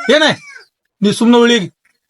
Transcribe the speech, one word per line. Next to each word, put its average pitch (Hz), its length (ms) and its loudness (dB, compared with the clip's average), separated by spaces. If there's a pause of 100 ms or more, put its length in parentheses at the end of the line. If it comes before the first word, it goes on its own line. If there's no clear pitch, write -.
(140)
ಏನೇ? 302 160 0 (720)
ನೀ 202 160 0
ಸುಮ್ನೆ 240 260 2
ಉಳಿ. 240 140 0 (520)